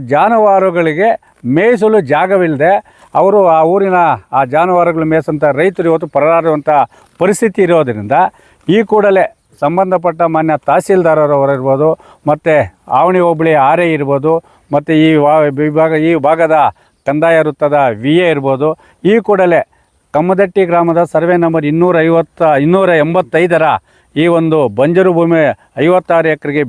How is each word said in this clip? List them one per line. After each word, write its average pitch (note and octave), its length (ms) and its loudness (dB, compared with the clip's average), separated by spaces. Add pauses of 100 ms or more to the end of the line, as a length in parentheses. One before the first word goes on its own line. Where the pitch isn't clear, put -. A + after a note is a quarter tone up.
(120)
ಜಾನುವಾರುಗಳಿಗೆ F#3+ 960 2 (480)
ಮೇಯಿಸಲು G#3+ 420 2 (140)
ಜಾಗವಿಲ್ಲದೆ E3+ 600 0 (480)
ಅವರು G3 220 2 (140)
ಆ D#3+ 40 2 (140)
ಊರಿನ F#3+ 260 0 (380)
ಆ - 20 2 (140)
ಜಾನುವಾರುಗಳು E3+ 580 0
ಮೇಯಿಸಂಥ D#3 320 -2 (160)
ರೈತರು F3 320 -2
ಇವತ್ತು D#3+ 240 -2
ಪರದಾಡುವಂಥ D#3 540 0 (520)
ಪರಿಸ್ಥಿತಿ G3+ 440 0
ಇರೋದ್ರಿಂದ B2+ 500 0 (600)
ಈ A3+ 40 2 (120)
ಕೂಡಲೇ G3 340 2 (360)
ಸಂಬಂಧಪಟ್ಟ F3 580 -2 (160)
ಮಾನ್ಯ D#3+ 200 -2 (140)
ತಹಸೀಲ್ದಾರರವರು D3+ 880 0
ಇರ್ಬೋದು, C3+ 320 0 (400)
ಮತ್ತು D3+ 260 0 (440)
ಆವಣಿ F3+ 260 0
ಹೋಬಳಿ E3 280 0 (140)
ಆರ್ E3+ 180 0
ಐ E3+ 120 -2
ಇರ್ಬೋದು, C#3 360 -2 (400)
ಮತ್ತು D3 180 -2 (120)
ಈ D#3+ 40 4 (180)
ವಾ-, D3+ 120 2 (220)
ವಿಭಾಗ, D3+ 320 0 (160)
ಈ E3+ 40 2 (140)
ಭಾಗದ D#3+ 300 0 (500)
ಕಂದಾಯ D#3+ 380 0
ವೃತ್ತದ D3 340 -2 (240)
ವಿ C3+ 100 -2 (120)
ಎ - 100 0
ಇರ್ಬೋದು, C3+ 340 -2 (420)
ಈ G#3+ 40 2 (120)
ಕೂಡಲೇ F#3 320 2 (560)
ಕಮ್ಮದಟ್ಟಿ F#3 560 0
ಗ್ರಾಮದ E3+ 300 0 (120)
ಸರ್ವೆ E3+ 300 0
ನಂಬರ್ D#3+ 280 -2
ಇನ್ನೂರ E3+ 260 0 (100)
ಐವತ್ತ, E3 360 -2 (220)
ಇನ್ನೂರ F#3 260 2 (140)
ಎಂಬತ್ತೈದರ E3 600 -2 (580)
ಈ - 20 2 (140)
ಒಂದು D#3+ 200 0 (200)
ಬಂಜರು F3 380 2
ಭೂಮಿ E3 260 2 (420)
ಐವತ್ತಾರು E3 500 0
ಎಕರೆಗೆ D3 340 -4